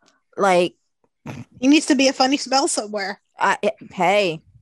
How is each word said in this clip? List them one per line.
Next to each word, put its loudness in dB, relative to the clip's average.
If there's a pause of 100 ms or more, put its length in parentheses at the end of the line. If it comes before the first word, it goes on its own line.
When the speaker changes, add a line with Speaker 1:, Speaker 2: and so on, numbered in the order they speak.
(360)
Speaker 1:
Like, 2 (840)
Speaker 2:
He 2
needs 4
to 2
be 2
a 0
funny 0
smell -2
somewhere. -6 (180)
Speaker 1:
I, 0
it, -2 (180)
hey. 0 (220)